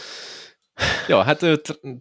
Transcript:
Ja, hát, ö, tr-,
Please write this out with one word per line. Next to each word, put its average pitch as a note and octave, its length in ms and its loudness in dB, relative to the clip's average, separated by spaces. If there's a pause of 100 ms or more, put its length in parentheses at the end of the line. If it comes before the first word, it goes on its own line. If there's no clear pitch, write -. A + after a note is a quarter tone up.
(1080)
Ja, A2+ 140 6
hát, D3 200 2
ö, D#3+ 140 4
tr-, D3+ 220 -6 (220)